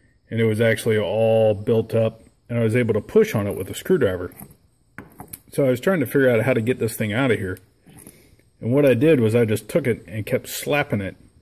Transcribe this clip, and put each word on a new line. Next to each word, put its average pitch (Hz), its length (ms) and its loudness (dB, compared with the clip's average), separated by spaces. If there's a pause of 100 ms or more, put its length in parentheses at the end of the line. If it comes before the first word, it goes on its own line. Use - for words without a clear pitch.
(280)
And 113 100 -6
it 113 60 2
was 110 160 0
actually 113 380 2
all 110 560 2
built 110 400 -2
up, 113 280 -2 (260)
and 117 100 -4
I 117 40 0
was 113 140 0
able 117 160 0
to 104 80 0
push 214 340 2
on 101 120 -2
it 98 100 -4
with 98 140 -10
a 101 40 -10
screwdriver. 95 580 -2 (1200)
So 143 140 -2
I 131 60 2
was 123 100 0
trying 190 200 0
to 123 60 -2
figure 135 220 2
out 113 140 2
how 135 100 0
to 120 80 2
get 120 180 -2
this 113 180 -4
thing 104 160 -4
out 127 180 0
of 98 80 0
here. 95 200 -6 (1000)
And 117 120 -4
what 143 120 2
I 127 100 6
did 143 240 4
was 110 160 2
I 120 100 4
just 107 240 -2
took 151 180 -2
it 110 200 -4
and 104 200 -10
kept - 220 -6
slapping 139 520 -4
it 95 160 -10 (260)